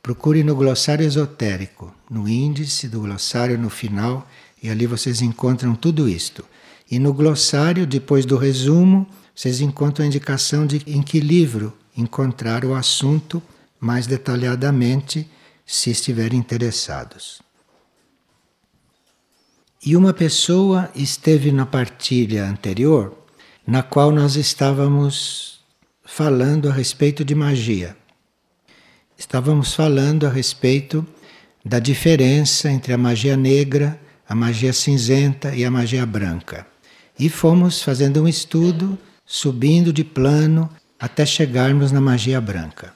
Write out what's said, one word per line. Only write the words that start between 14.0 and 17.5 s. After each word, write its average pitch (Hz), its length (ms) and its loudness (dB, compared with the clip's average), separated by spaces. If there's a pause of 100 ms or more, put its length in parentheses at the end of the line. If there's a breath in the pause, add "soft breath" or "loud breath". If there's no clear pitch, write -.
detalhadamente, 127 1200 -2 (360 soft breath)
se - 260 -4
estiverem 117 480 -2
interessados. - 1040 -8 (2500)